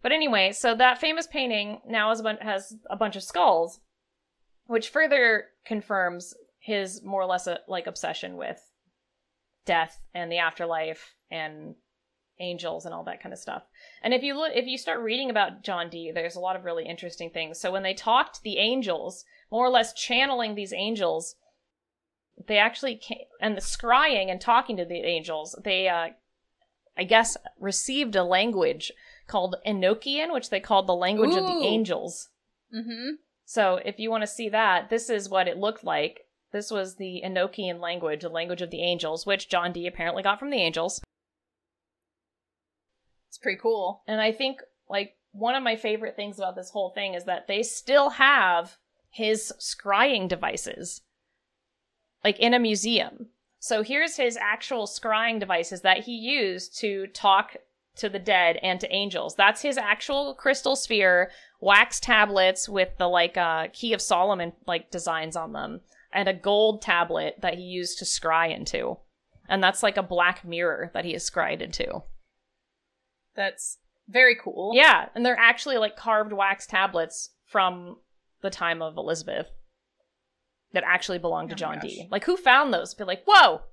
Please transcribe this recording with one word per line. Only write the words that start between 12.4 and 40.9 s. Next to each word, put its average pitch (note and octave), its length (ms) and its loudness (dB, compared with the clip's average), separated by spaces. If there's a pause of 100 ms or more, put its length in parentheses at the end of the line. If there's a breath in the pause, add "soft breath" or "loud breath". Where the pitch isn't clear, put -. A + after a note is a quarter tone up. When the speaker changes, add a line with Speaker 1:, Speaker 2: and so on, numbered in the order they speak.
Speaker 1:
and E3 100 -12
all E3+ 120 -12
that F3 180 -12
kind - 80 -14
of - 80 -16
stuff. - 240 -12 (380 soft breath)
And A#3+ 120 0
if B3+ 100 0
you C#4 140 -4
look, D#4 160 -2
if A#3+ 120 0
you C4 120 -8
start A#3 220 -6
reading B3 300 -4
about G#3 340 -2
John F3 260 -6
Dee, E3 220 -12
there's E3+ 240 -6
a F3+ 60 -10
lot F#3 160 -4
of F3+ 80 -12
really E3 200 -6
interesting E3+ 440 -12
things. E3 320 -10
So F#3 100 -2
when F#3+ 120 -4
they F#3+ 100 -2
talked A#3 420 2
to - 80 -20
the G#3 140 -4
angels, G#3 680 -2 (300 soft breath)
more A#3+ 140 2
or - 20 4
less A#3 240 2
channeling B3 600 -2
these G3 180 -8
angels. F#3 600 -4 (1120)
They G#3+ 100 2
actually A#3 400 0
came, - 220 -14 (200)
and G#3+ 160 -2
the - 60 -8
scrying A#3+ 680 2
and F#3 100 -6
talking A#3+ 360 2
to F3 80 -4
the F3 200 -8
angels, D#3+ 580 -4
they, F#3+ 240 0
uh, E3+ 200 0 (880)
I F#3+ 60 -4
guess, A3+ 340 4 (220)
received A#3 560 -4
a F#3 80 4
language F#3 680 2 (360 soft breath)
called F#3 280 -2 (120)
Enochian, A3 680 0
which B3 160 -4
they G3 100 -2
called F#3+ 280 2
the F3+ 80 2
language G#3+ 420 2
of F#4+ 80 0
the F4+ 80 -2
Speaker 2:
Ooh. D#4+ 100 -2
Speaker 1:
angels. G3 640 -2 (460)
Speaker 2:
Mm-hmm. A#3 360 -8 (340)
Speaker 1:
So F#3+ 400 2
if G3+ 140 -8
you A3 100 -4
want A3 140 0
to G#3 40 -4
see A3 220 -8
that, A3 400 2
this A3+ 220 -2
is G3+ 180 -4
what F#3+ 180 2
it E3+ 100 -4
looked G#3 260 -4
like. D#3 380 -4 (300)
This G#3 200 -6
was F#3+ 240 -4
the F3+ 280 -10
Enochian F#3 560 -2
language, E3+ 420 -4
the E3+ 80 -8
language E3+ 340 -4
of F3 80 -8
the E3 100 -6
angels, E3+ 460 -2
which G3 220 -2
John F3+ 220 0
Dee E3+ 160 -8
apparently F3 360 -6
got G3+ 160 2
from C#4 100 -8
the C#4 80 -2
angels. E3 440 -2 (2250)